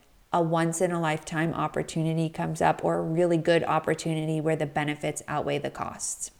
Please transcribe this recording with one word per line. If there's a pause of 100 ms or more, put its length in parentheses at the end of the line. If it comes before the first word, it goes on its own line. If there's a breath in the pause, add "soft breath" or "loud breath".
(320)
a
once-in-a-lifetime
opportunity
comes
up
or
a
really
good
opportunity
where
the
benefits
outweigh
the
costs. (100)